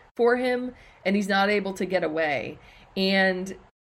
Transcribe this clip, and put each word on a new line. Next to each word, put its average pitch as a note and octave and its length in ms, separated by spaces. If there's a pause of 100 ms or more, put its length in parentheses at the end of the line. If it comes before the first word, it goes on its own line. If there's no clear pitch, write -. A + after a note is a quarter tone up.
(160)
for A#3+ 200
him, B3 380 (300)
and F#3+ 100
he's G3+ 140
not G3 200
able G3 260
to F#3+ 120
get F3 160
away. D#3 560 (380)
And, F#3+ 580 (360)